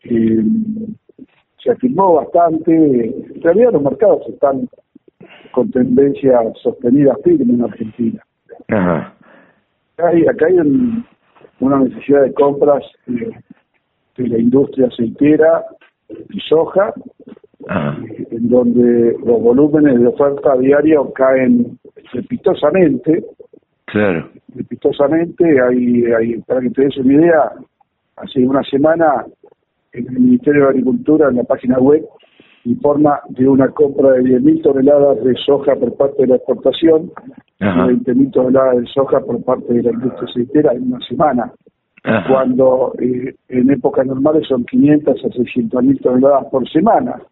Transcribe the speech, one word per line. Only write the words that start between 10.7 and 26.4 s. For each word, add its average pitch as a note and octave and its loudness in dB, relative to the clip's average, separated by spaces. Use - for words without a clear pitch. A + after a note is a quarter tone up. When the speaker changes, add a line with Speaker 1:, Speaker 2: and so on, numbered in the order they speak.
Speaker 1:
una C#3 0
necesidad C3+ 0
de B2+ -2
compras, C#3+ 0
eh, A2+ -8
de B2 -6
la A2+ -2
industria B2+ 2
aceitera D3+ 0
y - -10
soja, E3 0
Speaker 2:
Ajá. D2+ -4
Speaker 1:
eh, - -14
en A#2 -4
donde A#2+ 2
los A2+ 0
volúmenes C#3 2
de A#2+ 4
oferta C#3 0
diaria D3 2
caen C3 0
estrepitosamente. D3 -2
Speaker 2:
Claro. F#2+ -4
Speaker 1:
Estrepitosamente, D3+ -2
hay, B2 0
hay, A#2 -2